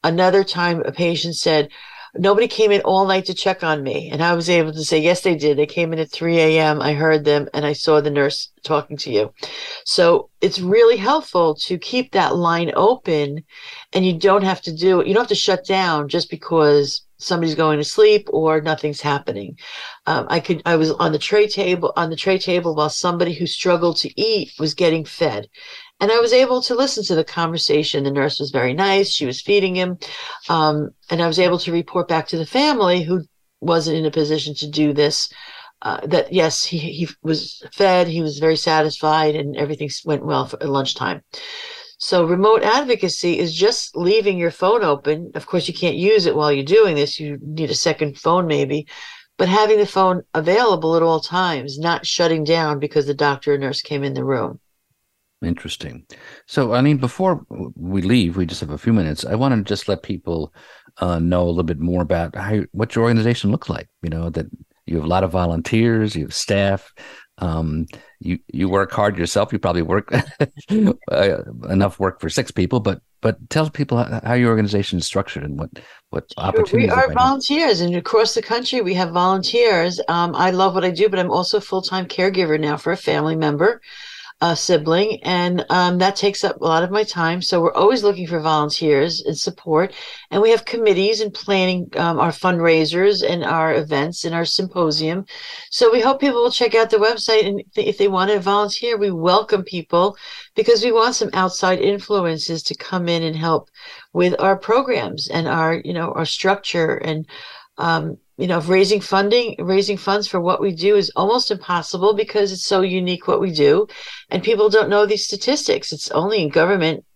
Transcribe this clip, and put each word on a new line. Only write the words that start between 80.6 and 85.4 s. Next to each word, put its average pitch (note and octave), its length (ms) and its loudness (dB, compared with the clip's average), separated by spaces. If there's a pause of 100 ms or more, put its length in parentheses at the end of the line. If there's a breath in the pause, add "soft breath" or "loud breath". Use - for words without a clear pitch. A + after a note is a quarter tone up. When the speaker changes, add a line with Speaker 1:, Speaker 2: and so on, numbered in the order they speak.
Speaker 1:
what F3+ 100 0
I F#3 60 0
do, F#3+ 180 2
but F#3+ 80 -2
I'm F3+ 140 0
also F3+ 260 0
a G3 40 2
full-time F#3+ 440 -4
caregiver F3+ 540 0
now D3 180 -2
for D#3+ 140 -4
a F#3 60 -2
family D#3 380 -2
member, D#3 460 0 (640 loud breath)
a E3+ 120 2
sibling, F3 640 0
and, F3+ 480 0